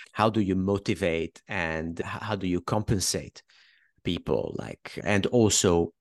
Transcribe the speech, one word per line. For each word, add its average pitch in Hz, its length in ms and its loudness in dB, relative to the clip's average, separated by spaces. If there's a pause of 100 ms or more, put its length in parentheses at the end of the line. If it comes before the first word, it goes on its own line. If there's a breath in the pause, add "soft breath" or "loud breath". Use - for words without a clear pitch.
(140 loud breath)
how 110 180 2
do 107 100 0
you 95 140 2
motivate 95 920 -2
and 82 520 -4
h-, 90 80 -4
how 104 280 -6
do 95 120 -6
you 87 120 0
compensate - 840 -2 (600 soft breath)
people, 62 540 -2
like, - 460 -12
and 98 240 2
also 95 720 4